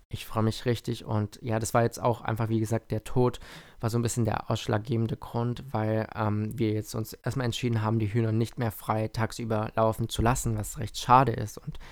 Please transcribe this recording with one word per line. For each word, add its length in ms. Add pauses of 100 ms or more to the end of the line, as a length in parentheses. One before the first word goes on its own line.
ich 180
freu 160
mich 220
richtig 400
und 360
ja, 160
das 160
war 80
jetzt 180
auch 220
einfach, 260
wie 120
gesagt, 320
der 120
Tod 360 (400)
war 100
so 80
ein 60
bisschen 220
der 260
ausschlaggebende 640
Grund, 460 (100)
weil, 400
ähm, 420
wir 180
jetzt 200
uns 200
erstmal 320
entschieden 360
haben, 160
die 160
Hühner 180
nicht 280
mehr 120
frei 360
tagsüber 680
laufen 340
zu 120
lassen, 380
was 180
recht 220
schade 320
ist 260
und 220 (120)